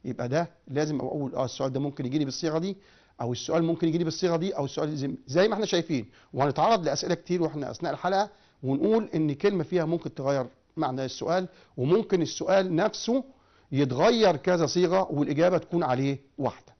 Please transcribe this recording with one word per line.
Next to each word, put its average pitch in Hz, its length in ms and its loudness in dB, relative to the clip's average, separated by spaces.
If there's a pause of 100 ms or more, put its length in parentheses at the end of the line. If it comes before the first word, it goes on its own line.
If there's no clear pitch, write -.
يبقى 123 240 -6
ده 160 200 0 (180)
لازم 147 280 -2
أبقى 127 120 -4
أقول، 139 280 -6
آه، 131 100 0
السؤال 135 280 -4
ده 131 60 -2
ممكن 139 260 -4
يجيني 139 200 0
بالصيغة 156 340 -4
دي، 190 180 -4 (440)
أو 123 100 -4
السؤال 160 320 0
ممكن 165 240 0
يجيني 170 160 2
بالصيغة 165 340 0
دي، 185 200 -2
أو 143 80 -2
السؤال 151 320 -4
زي، 135 180 -4 (120)
زي 175 200 4
ما 220 60 0
إحنا 202 120 -2
شايفين. 165 440 -2 (240)
وهنتعرض 175 520 2
لأسئلة 156 300 -2
كتير 175 280 -2
وإحنا 143 280 -4
أثناء 151 220 -6
الحلقة، 196 360 0 (340)
ونقول 196 520 2
إن 156 180 2
كلمة 190 300 0
فيها 170 220 0
ممكن 160 280 -4
تغير 135 340 0 (300)
معنى 131 280 -2
السؤال، 175 420 -2 (300)
وممكن 180 440 2
السؤال 180 540 2
نفسه 226 480 0 (480)
يتغير 160 640 4
كذا 170 300 2
صيغة 180 460 2
والإجابة 151 460 2
تكون 170 260 -2
عليه 135 360 0 (180)
واحدة. - 420 -4